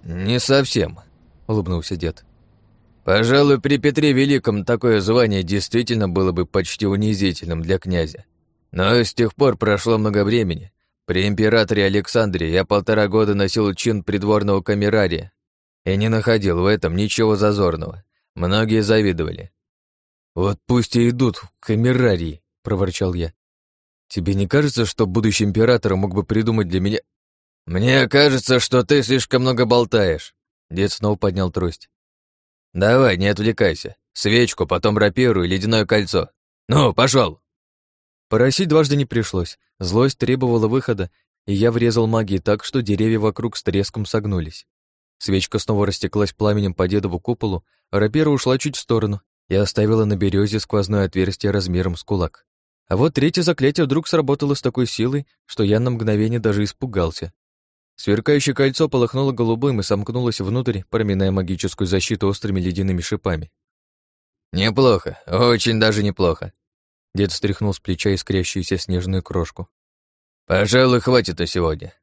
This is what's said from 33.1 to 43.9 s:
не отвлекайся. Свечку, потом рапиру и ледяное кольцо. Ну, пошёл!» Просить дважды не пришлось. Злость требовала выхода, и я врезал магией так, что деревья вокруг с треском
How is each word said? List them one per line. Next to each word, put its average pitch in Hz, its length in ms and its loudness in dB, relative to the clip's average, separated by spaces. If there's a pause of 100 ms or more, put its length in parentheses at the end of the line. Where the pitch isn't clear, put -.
не 98 100 0
отвлекайся. 104 680 0 (180)
Свечку, 107 520 0
потом 104 320 0
рапиру 104 460 2
и 87 40 -2
ледяное 104 380 0
кольцо. 98 440 -2 (380)
Ну, 135 260 2
пошёл!» 117 480 2 (880)
Просить 131 400 2
дважды 147 260 2
не 139 100 0
пришлось. 104 540 -4 (200)
Злость 110 380 0
требовала 120 500 0
выхода, 110 440 -2 (340)
и 101 80 -2
я 113 180 2
врезал 117 360 2
магией 107 340 -2
так, 107 220 -2
что - 180 -4
деревья 107 380 0
вокруг 107 380 -4
с - 60 -10
треском 98 420 -2